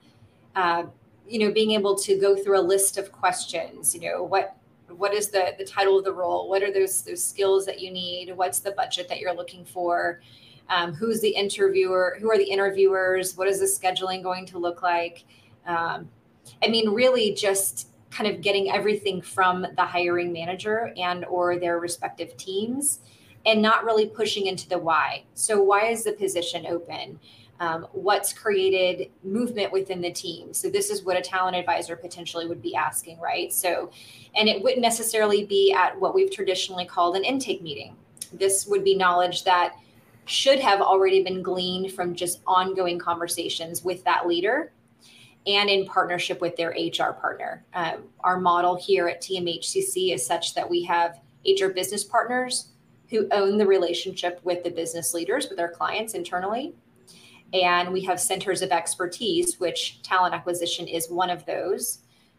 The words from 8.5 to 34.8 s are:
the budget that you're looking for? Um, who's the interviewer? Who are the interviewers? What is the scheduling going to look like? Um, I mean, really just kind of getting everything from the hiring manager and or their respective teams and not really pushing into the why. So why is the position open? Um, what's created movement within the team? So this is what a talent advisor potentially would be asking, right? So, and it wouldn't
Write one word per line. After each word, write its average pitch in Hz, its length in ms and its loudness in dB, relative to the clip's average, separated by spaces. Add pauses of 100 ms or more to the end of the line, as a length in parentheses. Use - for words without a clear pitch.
the 196 120 -6
budget - 380 -4
that 180 100 -6
you're 180 160 -4
looking 175 300 -12
for? 175 560 -2 (480)
Um, 175 240 0
who's 220 260 -2
the 208 120 2
interviewer? 185 920 2
Who 220 100 2
are 220 60 4
the 196 120 2
interviewers? 190 840 2
What 185 140 2
is 196 100 0
the 196 60 2
scheduling 185 580 -2
going 185 220 -4
to 185 120 -14
look 175 240 -2
like? 175 440 -2 (400)
Um, 165 420 -4 (560)
I 226 60 4
mean, 220 200 2
really 233 440 4
just - 560 -2 (220)
kind 208 220 -2
of 170 60 -8
getting 196 320 0
everything 202 500 0
from 185 440 0 (100)
the 185 60 2
hiring 175 500 0
manager 190 640 -4
and 180 300 -4
or 175 320 0
their 170 220 0
respective - 580 -8
teams 233 600 -4 (460)
and 214 160 4
not 220 220 4
really 220 220 4
pushing 208 400 -2
into 185 240 -6
the 180 80 -2
why. 156 460 0 (100)
So 208 280 2
why 202 260 4
is 226 180 -2
the 208 80 -2
position 170 520 -4
open? 156 540 -8 (400)
Um, 165 320 -4
what's 196 400 0
created 185 800 2 (100)
movement 208 520 -2
within 190 260 -2
the 175 120 -4
team? - 420 -12
So - 160 -2
this 196 200 0
is 202 140 -4
what 180 140 0
a 180 40 0
talent 185 360 0
advisor 170 400 -2
potentially 170 500 -10
would 170 140 -8
be - 120 -6
asking, 165 460 -4
right? 175 320 -4
So, - 380 -2 (460)
and 214 120 4
it - 160 0
wouldn't 254 180 2